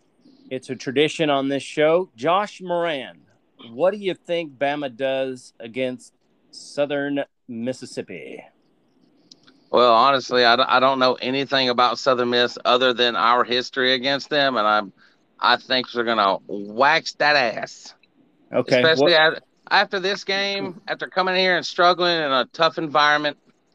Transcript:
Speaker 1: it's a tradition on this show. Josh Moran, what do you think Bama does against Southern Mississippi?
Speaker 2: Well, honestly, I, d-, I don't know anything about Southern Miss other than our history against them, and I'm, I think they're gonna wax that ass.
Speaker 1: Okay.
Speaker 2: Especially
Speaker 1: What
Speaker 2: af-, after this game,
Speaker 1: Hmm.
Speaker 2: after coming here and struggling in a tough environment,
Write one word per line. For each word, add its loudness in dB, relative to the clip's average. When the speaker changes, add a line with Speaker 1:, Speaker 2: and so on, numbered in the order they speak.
Speaker 1:
it's -10
a -8
tradition 0
on 0
this -4
show. 0
Josh -2
Moran, -6
what 0
do -10
you -4
think -6
Bama -4
does -4
against -8
Southern -4
Mississippi? -10
Speaker 2:
Well, 4
honestly, 2
I, 6
d-, 0
I 2
don't 2
know 2
anything -2
about 2
Southern 0
Miss 0
other 2
than 0
our 2
history -2
against -4
them, 0
and 0
I'm, 0
I 2
think -4
they're -2
gonna 2
wax -2
that 2
ass. -4
Speaker 1:
Okay. 0
Speaker 2:
Especially 4
Speaker 1:
What 4
Speaker 2:
af-, -16
after 0
this -4
game, -4
Speaker 1:
Hmm. -20
Speaker 2:
after -8
coming -2
here 2
and -4
struggling 2
in -2
a 2
tough 0
environment, 0